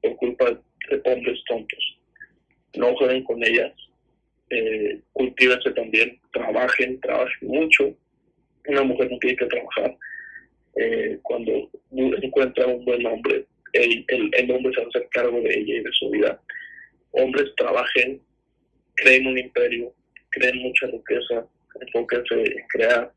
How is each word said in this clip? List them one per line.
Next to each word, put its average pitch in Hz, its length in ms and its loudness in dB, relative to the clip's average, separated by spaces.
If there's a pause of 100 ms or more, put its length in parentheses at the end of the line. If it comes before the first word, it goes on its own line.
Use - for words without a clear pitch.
por - 140 0
culpa 120 340 2
de - 540 -4
hombres 123 420 0
tontos. - 520 -6 (760)
No 123 220 2
jueguen 131 280 2
con 117 200 -4
ellas, 117 280 2 (760)
eh, 110 500 -2 (120)
cultívense 127 600 2
también, 113 480 -2 (120)
trabajen, 123 680 -2
trabajen - 480 -4
mucho. 160 460 2 (720)
Una 139 160 2
mujer 123 280 0
no 123 100 -8
tiene 127 160 0
que - 100 -2
trabajar. - 500 -4 (800)
Eh, - 460 0
cuando - 480 -4 (220)
encuentra 131 760 0
un 123 180 -2
buen 120 220 0
hombre, 117 400 -2 (260)
el, 120 360 2
el, 117 240 0
el 123 180 2
hombre 127 240 0
se 117 60 0
va 117 60 -4
a - 20 -14
hacer 120 220 -4
cargo 120 300 0
de 113 160 0
ella 113 200 -2
y 117 40 -2
de - 120 -6
su - 180 0
vida. 104 300 0 (720)
Hombres, 131 440 2
trabajen, 123 640 0 (760)
creen 131 320 6
un 127 100 -2
imperio, 120 560 -2 (360)
creen 127 280 2
mucha 123 300 -2
riqueza, 120 580 -4 (340)
enfóquense 120 640 -2
en - 260 -2
crear. - 480 0